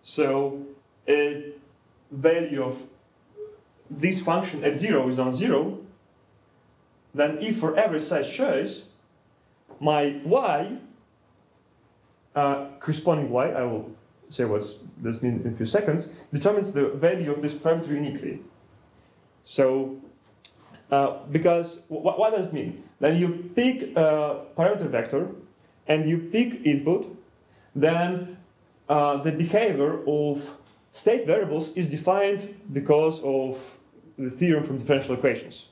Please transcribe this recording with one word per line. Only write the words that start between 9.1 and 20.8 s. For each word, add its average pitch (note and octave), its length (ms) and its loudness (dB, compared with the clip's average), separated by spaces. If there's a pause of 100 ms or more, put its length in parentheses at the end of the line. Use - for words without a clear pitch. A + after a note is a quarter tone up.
my D3 440 2
y, G3 540 0 (1600)
uh, C#3+ 300 0 (120)
corresponding D3+ 520 0
y, B2+ 200 2
I B2+ 140 -2
will A2 260 -6 (380)
say - 160 -2
what G#2 160 0 (380)
this A2+ 240 -6
means A#2+ 240 0
in A#2 60 -4
a - 40 -8
few A2+ 100 -2
seconds, - 420 0 (240)
determines G3 400 2
the C#3+ 160 2
value E3 420 0
of D3 120 -2
this D3 120 -2
parameter E3 360 0
uniquely. - 500 -4 (1040)
So, C3+ 560 0 (880)